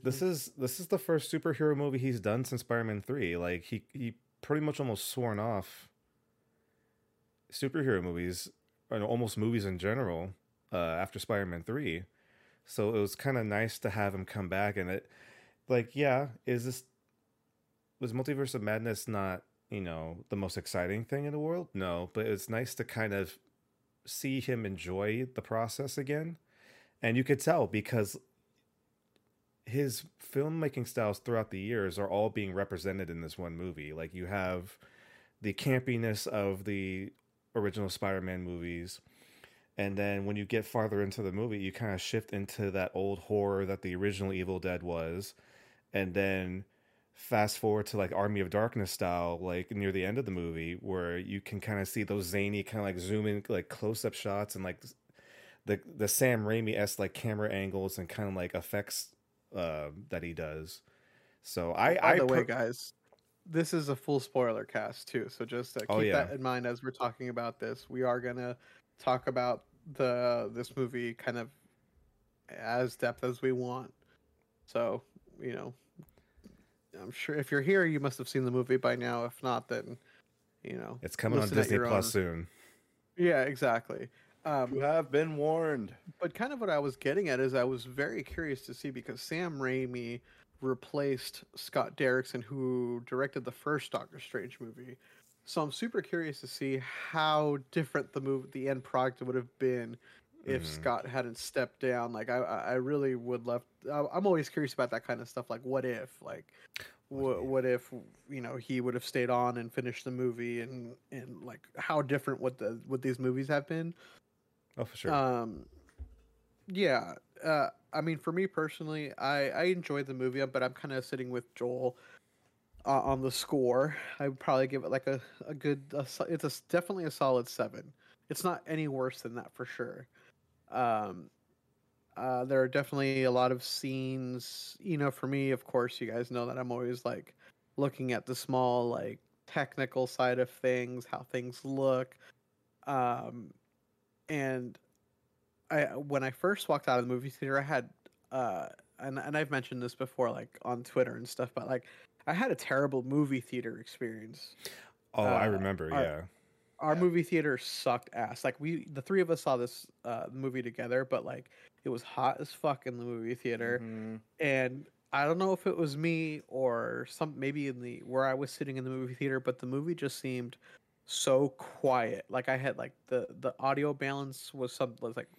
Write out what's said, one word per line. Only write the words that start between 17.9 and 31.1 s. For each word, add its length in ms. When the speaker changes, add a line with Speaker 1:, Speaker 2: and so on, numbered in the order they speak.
Speaker 1:
was 120
Multiverse 420
of 80
Madness 460
not, 360
you 100
know, 480
the 80
most 220
exciting 460
thing 200
in 80
the 60
world? 360
No, 380
but 140
it's 220
nice 280
to 80
kind 300
of 240
see 340
him 260
enjoy 680
the 80
process 560
again. 400
And 140
you 80
could 160
tell 260
because 500
his 400
filmmaking 680
styles 300